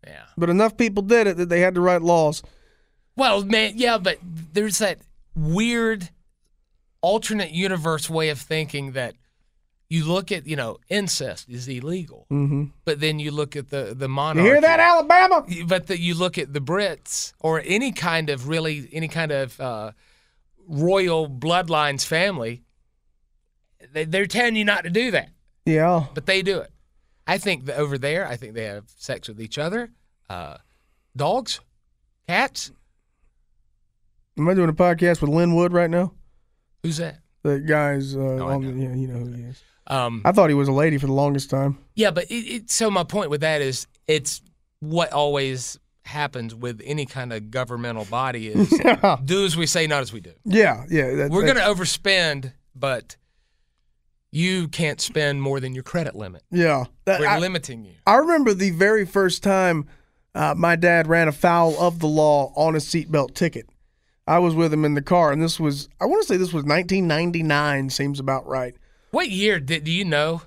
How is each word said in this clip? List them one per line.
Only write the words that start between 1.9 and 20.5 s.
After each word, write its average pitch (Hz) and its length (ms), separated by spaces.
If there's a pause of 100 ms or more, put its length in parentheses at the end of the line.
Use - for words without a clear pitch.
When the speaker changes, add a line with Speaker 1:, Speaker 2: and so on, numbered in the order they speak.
Speaker 2:
laws. 165 400 (760)
Speaker 1:
Well, 220 260
man, 208 320
yeah, 233 220
but 180 220 (340)
there's 208 240
that 185 220 (340)
weird 214 760 (920)
alternate 208 500
universe 165 560
way 160 220
of 147 100
thinking 147 520
that 127 240 (760)
you 160 160
look 180 260
at, 160 140
you 151 100
know, 117 220 (120)
incest 170 600
is 123 180
illegal, 143 640
Speaker 2:
Mm-hmm. 143 340 (200)
Speaker 1:
but 147 140
then 151 200
you 151 120
look 147 240
at 135 140
the, 127 260
the 131 100
Speaker 2:
You 131 40
Speaker 1:
monarchy. 156 380
Speaker 2:
hear 285 140
that, 320 180
Alabama? 339 680
Speaker 1:
You, 170 180
but 175 220
that 185 120
you 170 160
look 175 220
at 139 160
the 147 80
Brits 175 760
or 160 260
any 226 260
kind 165 380
of 135 180
really, 156 440
any 160 160
kind 160 240
of, 135 280
uh, 110 320 (760)